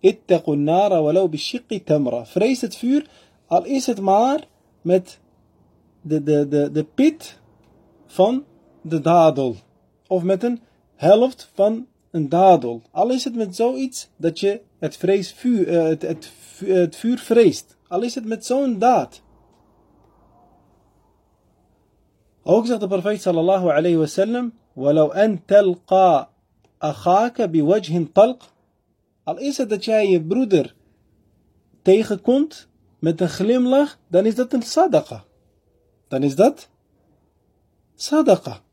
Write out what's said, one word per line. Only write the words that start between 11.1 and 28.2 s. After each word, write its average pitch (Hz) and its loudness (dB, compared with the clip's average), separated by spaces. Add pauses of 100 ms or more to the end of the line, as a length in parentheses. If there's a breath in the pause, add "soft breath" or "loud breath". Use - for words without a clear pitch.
van 220 -2 (240)
een 156 -4
dadel. 151 4 (100)
Al 202 -2
is 254 -4
het 240 -8
met 202 -6
zoiets 254 -6
dat 160 -6
je 202 -4 (180)
het 151 -8
vrees 190 -2
vuur, 233 -2
eh, 170 0
het, 160 -2
het - -10
vu-, - -10
het 175 0
vuur 233 -4
vreest. - 0 (100)
Al 180 -4
is 240 -8
het 226 -10
met 220 -8
zo'n 254 -2
daad. 220 0 (3250)
Ook 208 2
zegt 233 -2
de 202 -6
profeet 196 -4
sallallahu 180 0
alayhi 165 0
wa 156 0
sallam: 226 -4 (220)
"ولو 147 0
أن 202 -2
تلقى 185 2 (520)
أخاك 190 -2
بوجه 165 0
طلق." 240 2 (720)